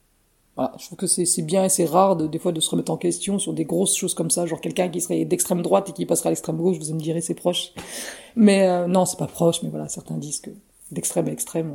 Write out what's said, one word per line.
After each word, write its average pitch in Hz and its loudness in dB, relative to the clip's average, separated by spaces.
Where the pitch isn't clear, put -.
voilà, 131 -2
je - -16
trouve - -16
que 185 -4
c'est, 175 0
c'est - 0
bien 185 2
et 185 2
c'est 180 2
rare 180 4
de, 156 0
des 156 -4
fois 180 0
de 160 -2
se 151 0
remettre 170 0
en 160 0
question 185 -2
sur 165 -4
des 160 -2
grosses 175 0
choses - -2
comme 165 -2
ça, 175 0
genre 160 -4
quelqu'un 180 -2
qui 170 -6
serait 165 0
d'extrême 175 0
droite 190 2
et - -10
qui 175 -6
passerait 170 0
à - 2
l'extrême 160 -4
gauche, 170 2
vous 156 -6
me 160 -4
direz, 160 -2
c'est 170 -4
proche. - -4
Mais, 196 8
euh, 175 2
non, 185 6
c'est - -2
pas 156 -2
proche, 170 2
mais 165 -6
voilà, 151 -8
certains - -10
disent 147 -8
que - -16
d'extrême 160 -2
à - -6
extrême, 160 -6